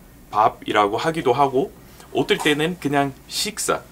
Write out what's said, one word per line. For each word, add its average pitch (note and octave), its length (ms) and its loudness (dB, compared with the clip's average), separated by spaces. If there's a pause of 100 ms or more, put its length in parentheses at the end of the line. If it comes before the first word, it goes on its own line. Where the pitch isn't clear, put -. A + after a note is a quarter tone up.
(320)
밥이라고 G#2 640 0
하기도 D#3 340 0
하고 C#3 400 2 (400)
어떨 E3 280 -2
때는 D#3 400 0
그냥 C#3 340 0 (140)
식사, - 640 -4